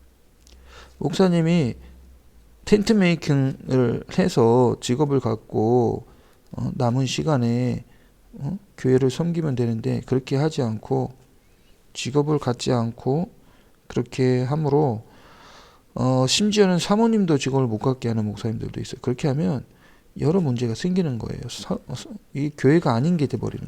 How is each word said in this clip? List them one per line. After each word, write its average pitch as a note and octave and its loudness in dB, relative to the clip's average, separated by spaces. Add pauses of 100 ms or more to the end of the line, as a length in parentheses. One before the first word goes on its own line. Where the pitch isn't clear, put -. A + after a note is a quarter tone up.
(1000)
목사님이 E3+ 2 (880)
텐트 G#3 4
메이킹을 C#3 2 (140)
해서 B2 4
직업을 C#3 0
갖고, A2+ 0 (460)
어, - -6
남은 B2+ 0
시간에, B2 -2 (500)
어? E3 -8 (180)
교회를 C3 2
섬기면 D#3+ -2
되는데 A#2 -2
그렇게 C3+ -2
하지 D3+ 0
않고 A#2+ -4 (800)
직업을 D3 -2
갖지 B2+ -2
않고 B2+ -2 (560)
그렇게 B2+ 0
함으로, C#3 0 (880)
어, B2+ 2
심지어는 G3 4
사모님도 G#3 2
직업을 C3 0
못 A2 -2
갖게 B2+ -2
하는 A2 -2
목사님들도 A2 -6
있어요. - -12
그렇게 - -2
하면 D3 -2 (540)
여러 D3+ 0
문제가 A#2+ -2
생기는 F3 -2
거예요. - -8
사-, - -10
어, - -12 (400)
이 C#3+ -4
교회가 D3 4
아닌 D3+ 2
게 C#3+ 0
돼버리는 A2 -6